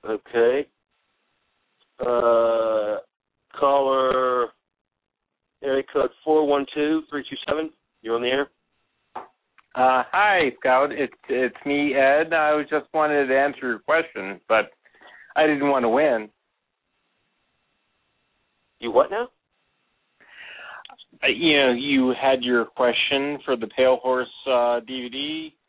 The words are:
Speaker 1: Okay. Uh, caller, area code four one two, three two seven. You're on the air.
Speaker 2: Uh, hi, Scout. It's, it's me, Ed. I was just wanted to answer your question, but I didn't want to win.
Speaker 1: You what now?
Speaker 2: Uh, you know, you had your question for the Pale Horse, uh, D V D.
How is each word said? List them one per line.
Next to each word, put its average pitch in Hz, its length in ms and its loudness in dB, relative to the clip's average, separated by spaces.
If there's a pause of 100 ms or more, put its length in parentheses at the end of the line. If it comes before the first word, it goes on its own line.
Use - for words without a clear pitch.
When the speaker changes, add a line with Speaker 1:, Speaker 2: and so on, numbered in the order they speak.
Speaker 1:
Okay. 117 600 0 (1300)
Uh, 113 1000 0 (600)
caller, 131 880 2 (1120)
area 135 280 -2
code 135 200 0 (120)
four 156 240 2
one 143 280 0
two, 156 340 -2
three 143 220 -8
two 139 60 -12 (120)
seven. 156 220 -4 (320)
You're 113 140 -4
on 120 40 -2
the 123 80 -2
air. 139 220 -2 (1200)
Speaker 2:
Uh, 127 280 2 (100)
hi, 185 480 2
Scout. 135 320 2
It's, 127 220 -6 (160)
it's 127 340 -2
me, 143 300 -2
Ed. 147 400 2
I 151 180 2
was 151 160 0
just 151 240 -4
wanted 151 360 0
to 131 100 2
answer 139 240 0
your 120 160 -4
question, 107 680 -4
but 110 260 0 (640)
I 156 100 4
didn't 143 240 0
want 131 140 2
to 117 40 2
win. 117 400 0 (2500)
Speaker 1:
You 120 100 -6
what 120 200 2
now? 233 180 -6 (1900)
Speaker 2:
Uh, 131 80 0
you 147 300 2
know, 131 140 4
you 127 480 0
had 135 220 2
your 120 220 0
question 139 800 -2
for 131 120 -2
the 113 100 -8 (100)
Pale 131 260 2
Horse, 127 260 -2 (200)
uh, 120 320 2
D 127 220 -12
V 123 60 -12
D. 151 460 -10 (140)